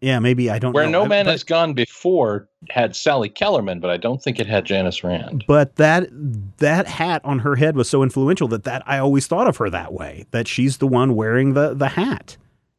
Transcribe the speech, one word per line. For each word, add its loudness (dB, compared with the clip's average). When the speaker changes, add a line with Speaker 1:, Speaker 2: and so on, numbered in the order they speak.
Speaker 1:
yeah, 0
maybe. 2
I -2
don't -2
Speaker 2:
Where 2
Speaker 1:
know. 2
Speaker 2:
No 2
Speaker 1:
I, 0
Speaker 2:
Man 2
Speaker 1:
but 2
Speaker 2:
Has -4
Gone 0
before 0
had 0
Sally 0
Kellerman, -2
but -2
I 0
don't -4
think -4
it -4
had 0
Janice -2
Rand. -6
Speaker 1:
But 4
that, 2
that 0
hat -4
on -2
her 0
head 2
was 0
so 4
influential 0
that, -4
that -8
I -2
always 2
thought 0
of 0
her -2
that -6
way, -12
that -4
she's 0
the 0
one 2
wearing 2
the, 2
the 0
hat -4